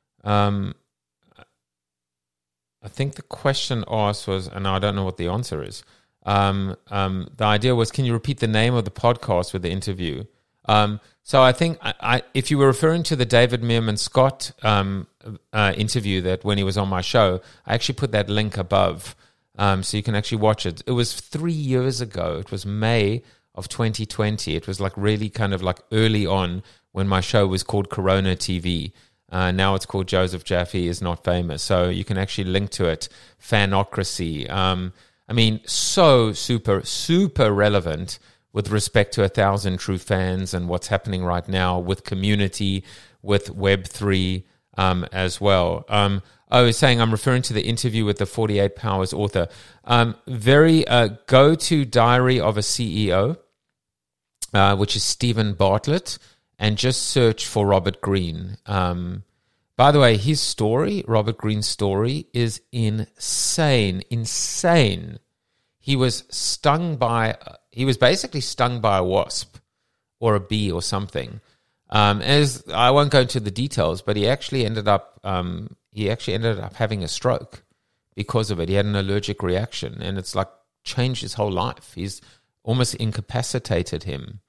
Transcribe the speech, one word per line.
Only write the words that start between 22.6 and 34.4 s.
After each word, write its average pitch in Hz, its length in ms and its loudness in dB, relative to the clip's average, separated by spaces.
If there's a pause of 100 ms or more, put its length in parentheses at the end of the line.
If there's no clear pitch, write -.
May 110 580 0 (340)
of - 120 -12
twenty 110 380 -2
twenty. 107 480 -4
It - 140 -6
was, 95 120 -6
like, 95 160 -4
really 104 320 0
kind 98 240 -4
of, 92 100 -4
like, 92 180 -2 (100)
early 110 340 2
on 92 380 -2 (300)
when 98 160 -2
my 95 120 2
show 101 260 2
was 92 160 -2
called 101 280 -4
Corona 95 460 0
T 90 240 -4
V. 87 320 -4 (360)
Uh, 92 220 0
now 95 240 2
it's 95 120 -4
called 95 200 -4
Joseph 92 380 -2
Jaffe 90 420 -2
is 87 160 -4
Not 87 220 -4
Famous. 87 380 -2
So 90 260 0
you 90 160 -4
can 92 140 -4
actually 98 260 -4
link 98 260 -2
to - 160 -4
it. 80 220 -4 (340)
Fanocracy. 95 1040 -2